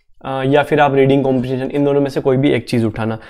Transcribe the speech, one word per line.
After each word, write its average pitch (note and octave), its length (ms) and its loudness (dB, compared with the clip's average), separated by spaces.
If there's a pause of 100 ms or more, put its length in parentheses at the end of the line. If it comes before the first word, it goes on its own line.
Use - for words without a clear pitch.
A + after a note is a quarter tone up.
(260)
अ, C3+ 200 -6
या C#3+ 180 4
फिर D3 160 0
आप C#3+ 160 2
रीडिंग C3+ 280 4
कॉम्प्रिहेंशन, C3 480 -2
इन C#3+ 140 -2
दोनों C#3+ 160 2
में C#3 80 -2
से C#3 120 -6
कोई C3 160 0
भी C#3+ 140 2
एक B2+ 180 -4
चीज़ A#2 160 0
उठाना, A2 320 -4 (120)